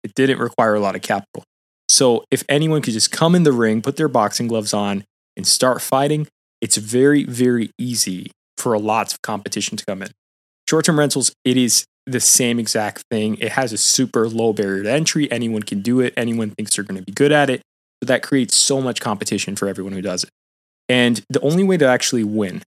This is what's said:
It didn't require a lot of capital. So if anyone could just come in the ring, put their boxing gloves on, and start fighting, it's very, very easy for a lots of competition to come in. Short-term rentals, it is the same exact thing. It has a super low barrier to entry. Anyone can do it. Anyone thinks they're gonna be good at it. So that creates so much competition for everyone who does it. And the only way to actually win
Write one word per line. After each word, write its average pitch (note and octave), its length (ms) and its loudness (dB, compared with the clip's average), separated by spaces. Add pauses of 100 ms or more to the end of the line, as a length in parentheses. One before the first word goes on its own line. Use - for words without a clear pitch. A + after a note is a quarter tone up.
It - 80 -12
didn't C3 280 2
require A#2 340 2
a G#2 60 2
lot G2 140 0
of F#2+ 60 -10
capital. - 440 -6 (440)
So A#2+ 420 4
if - 200 -2
anyone D3+ 320 2
could B2 100 -2
just A2 200 0
come E3 220 4
in F3+ 100 6
the D3 80 6
ring, A2+ 280 2
put C3+ 160 -4
their D#3 120 0
boxing A#2+ 380 0
gloves A2 280 -2
on, G2+ 300 -2 (340)
and G2+ 80 -8
start - 340 2
fighting, D3 480 0 (320)
it's - 160 -2
very, B2+ 480 2
very B2 540 0
easy A2+ 520 -4 (280)
for A#2+ 160 -2
a G#2+ 40 0
lots G#2+ 360 -2
of - 80 -14
competition G#2 560 -6
to - 80 -12
come G2 160 -8
in. G2 80 -12 (580)
Short-term D#3 320 4
rentals, C#3 320 0 (120)
it B2+ 120 2
is B2 280 2 (220)
the B2+ 140 -4
same A#2 400 2
exact G#2+ 500 -4
thing. G#2+ 280 0
It A2 140 -4
has B2+ 200 -2
a G#2+ 40 -6
super A2+ 520 0
low A2+ 240 0
barrier G2 320 -2
to G#2+ 80 -2
entry. D3+ 400 0
Anyone A2+ 320 -2
can G#2 160 -6
do A#2 180 0
it. B2 180 0
Anyone A#2 340 -2
thinks G#2 260 -6
they're G2+ 80 -6
gonna F#2+ 180 -8
be G2 80 -12
good C#3 220 2
at C#3+ 180 4
it. B2 100 -2 (400)
So A#2+ 60 -6
that B2+ 160 2
creates B2+ 340 0
so C3+ 240 2
much B2+ 200 -4
competition G2+ 560 -4
for G2 100 -4
everyone F#2+ 280 -6
who F#2+ 60 -6
does F2+ 220 -4
it. - 80 -10 (580)
And A#2+ 400 2
the - 120 -2
only E3+ 240 2
way F#3+ 120 2
to D3+ 100 4
actually B2 360 2
win G#2 440 -4